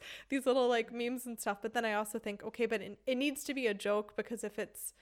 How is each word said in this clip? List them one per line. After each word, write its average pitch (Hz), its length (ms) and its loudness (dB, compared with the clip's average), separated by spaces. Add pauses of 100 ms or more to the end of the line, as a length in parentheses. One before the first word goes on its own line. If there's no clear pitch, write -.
(280)
these 262 180 0
little, 254 220 6
like, 233 260 2
memes 240 320 -2
and 233 140 -8
stuff. 202 240 -2
But 220 100 -4
then 233 120 2
I 214 80 2
also 214 260 0
think, 208 240 -6
okay, 226 240 -2
but 214 140 0
it, 196 260 -10
it 262 80 4
needs 277 300 0
to 294 100 -2
be 262 120 2
a 208 60 4
joke, 208 440 0
because 220 260 -4
if 214 160 -6
it's - 420 -6